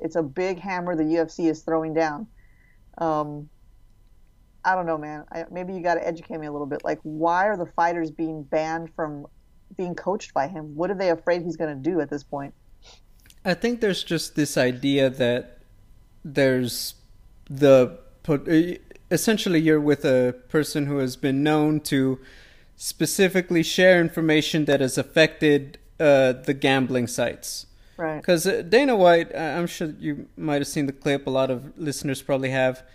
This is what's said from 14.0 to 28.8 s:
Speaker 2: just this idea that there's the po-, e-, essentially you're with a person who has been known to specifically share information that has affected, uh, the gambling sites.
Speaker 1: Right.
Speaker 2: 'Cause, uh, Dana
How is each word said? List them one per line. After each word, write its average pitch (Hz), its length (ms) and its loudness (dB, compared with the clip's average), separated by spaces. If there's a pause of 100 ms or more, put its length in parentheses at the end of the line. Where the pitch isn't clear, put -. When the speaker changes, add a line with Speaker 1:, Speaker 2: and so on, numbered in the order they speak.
Speaker 2:
just - 320 -6
this 147 220 0
idea 135 520 2
that 123 500 -2 (640)
there's 135 720 0 (540)
the 135 480 6 (260)
po-, 143 260 -2
e-, 170 300 2 (300)
essentially 185 520 2
you're 156 180 4
with 147 240 2
a 127 320 2 (140)
person 147 380 -2
who 143 100 -2
has 131 180 -2
been 139 280 -2
known 151 380 2
to 131 380 0 (560)
specifically 180 880 0
share 185 380 6
information 160 640 0
that 139 160 2
has 127 160 0
affected, 147 800 2 (220)
uh, 135 340 6
the 135 200 -4
gambling 131 540 2
sites. - 600 -6 (280)
Speaker 1:
Right. 156 260 -6
Speaker 2:
'Cause, 170 240 2
uh, 180 160 0
Dana 240 340 4